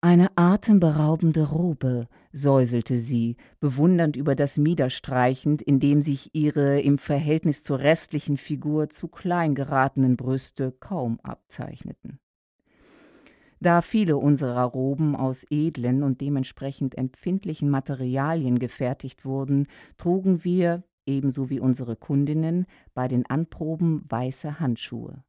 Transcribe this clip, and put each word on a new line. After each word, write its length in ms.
„Eine 340
atemberaubende 1120
Robe“, 580
säuselte 640
sie, 400
bewundernd 580
über 180
das 220
Mieder 320
streichend, 720
in 180
dem 220
sich 340
ihre 460
im 160
Verhältnis 680
zur 180
restlichen 560
Figur 520
zu 200
klein 460
geratenen 640
Brüste 560
kaum 500
abzeichneten. 960
Da 200
viele 340
unserer 480
Roben 500
aus 360
edlen 520
und 200
dementsprechend 760
empfindlichen 720
Materialien 880
gefertigt 680
wurden, 400
trugen 460
wir, 380
ebenso 460
wie 100
unsere 340
Kundinnen, 680
bei 120
den 200
Anproben 840
weiße 520
Handschuhe. 680